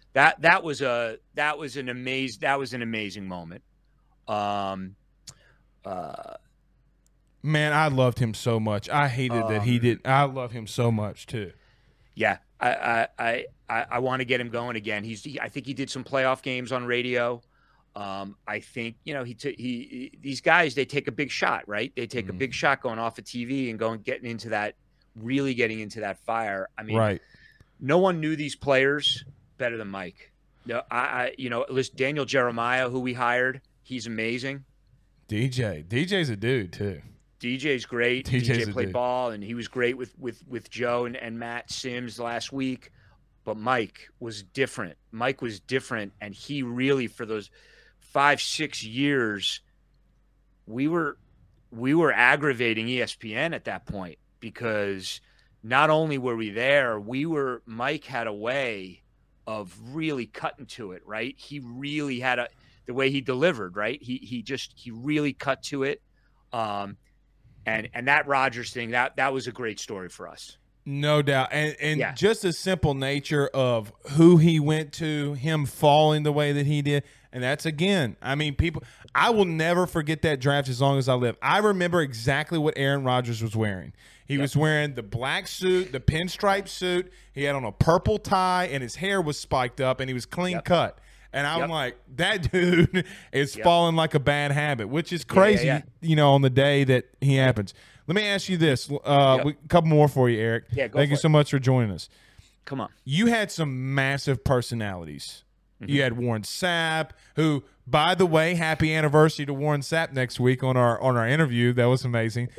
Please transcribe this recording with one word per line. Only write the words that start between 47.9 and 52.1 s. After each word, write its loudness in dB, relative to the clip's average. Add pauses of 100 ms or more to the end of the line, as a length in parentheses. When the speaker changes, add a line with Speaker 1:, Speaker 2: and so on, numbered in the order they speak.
Speaker 1:
five, 2
six -6
years, -2 (1080)
we -4
were, -2 (540)
we -2
were 4